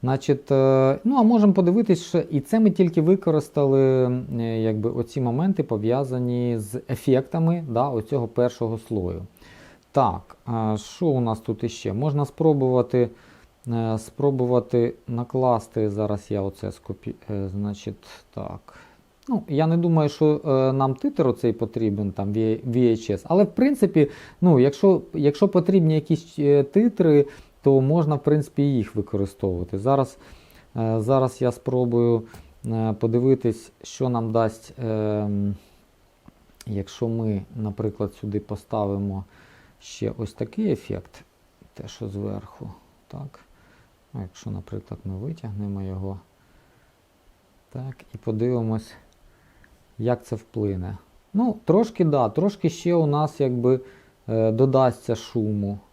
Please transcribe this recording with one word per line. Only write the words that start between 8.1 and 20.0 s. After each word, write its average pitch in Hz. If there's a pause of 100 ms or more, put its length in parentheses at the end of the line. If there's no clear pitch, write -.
першого 120
слою. 90 (680)
Так, 98 (120)
е, 110
що -
у 135
нас 113
тут 110
іще? 113
Можна 139
спробувати, 127 (580)
е, 113
спробувати 123 (140)
накласти, 123
зараз 104
я 104
оце 98
скопі-, - (160)
е, 98
значить, 101 (280)
так. - (540)
Ну, 240
я 156
не 165
думаю, 165